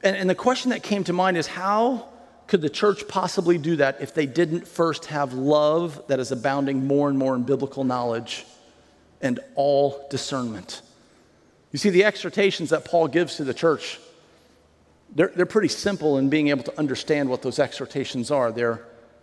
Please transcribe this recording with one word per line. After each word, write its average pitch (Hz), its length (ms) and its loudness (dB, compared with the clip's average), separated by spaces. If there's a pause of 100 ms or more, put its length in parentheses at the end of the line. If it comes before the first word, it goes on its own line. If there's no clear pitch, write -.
And, 190 140 2
and 190 140 2
the 175 40 2
question 247 360 0
that 220 120 -4
came 202 220 -2
to 175 80 -2
mind 180 240 2
is, 165 100 0
how 214 640 0 (380)
could 190 160 2
the 147 80 -2
church 202 380 0
possibly 175 500 2
do 156 180 0
that 139 240 2
if 139 140 -10
they 156 120 0
didn't 160 400 0
first 165 400 -2
have 143 280 -4
love 151 720 2
that 131 120 2
is 127 120 -6
abounding 135 540 0
more 143 220 2
and 139 100 0
more 131 160 0
in 123 80 0
biblical 135 420 -2
knowledge 120 600 -2 (760)
and 123 180 -2 (140)
all 143 560 2
discernment? 123 720 -8 (880)
You 143 60 -6
see, 208 100 2
the 185 160 6
exhortations 185 680 0
that 151 140 2
Paul 165 240 2
gives 160 280 0
to 151 80 -6
the 127 100 -2
church, - 440 0 (1160)
they're, 175 180 2
they're 180 120 2
pretty 196 220 2
simple 156 500 0
in 135 100 2
being 147 200 2
able 139 160 0
to - 140 -8
understand 143 520 -2
what 127 100 -4
those 127 180 -4
exhortations 131 720 -4
are. 127 220 0
They're 117 340 -2 (360)